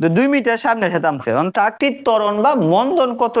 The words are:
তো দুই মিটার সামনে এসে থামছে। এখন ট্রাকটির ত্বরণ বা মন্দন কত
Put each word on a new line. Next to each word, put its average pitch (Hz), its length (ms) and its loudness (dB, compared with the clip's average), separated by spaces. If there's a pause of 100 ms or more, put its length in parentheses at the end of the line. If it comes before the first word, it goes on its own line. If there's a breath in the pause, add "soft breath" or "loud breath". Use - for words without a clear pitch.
তো 165 60 4
দুই 196 200 2
মিটার 240 300 0
সামনে 226 280 0
এসে 170 140 -2
থামছে। 147 300 -2
এখন 151 200 0
ট্রাকটির 233 540 -2
ত্বরণ 214 380 0
বা 285 120 2
মন্দন 247 600 0
কত 233 240 -2